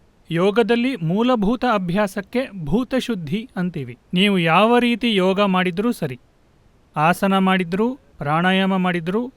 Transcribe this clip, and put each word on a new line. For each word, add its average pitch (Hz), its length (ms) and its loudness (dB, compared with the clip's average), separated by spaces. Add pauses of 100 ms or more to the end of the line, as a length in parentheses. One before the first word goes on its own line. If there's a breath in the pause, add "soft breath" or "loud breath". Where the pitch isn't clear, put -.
(300)
ಯೋಗದಲ್ಲಿ 226 680 2
ಮೂಲಭೂತ 214 760 0
ಅಭ್ಯಾಸಕ್ಕೆ 208 760 -2 (160)
ಭೂತಶುದ್ಧಿ 214 920 -4
ಅಂತೀವಿ. 165 420 -6 (160)
ನೀವು 196 240 2
ಯಾವ 190 400 4
ರೀತಿ 240 360 0
ಯೋಗ 190 260 2
ಮಾಡಿದ್ರೂ 185 520 0
ಸರಿ, 135 280 -8 (760)
ಆಸನ 180 420 2
ಮಾಡಿದ್ರೂ, 190 560 0
ಪ್ರಾಣಾಯಾಮ 185 840 0
ಮಾಡಿದ್ರೂ, 185 600 -2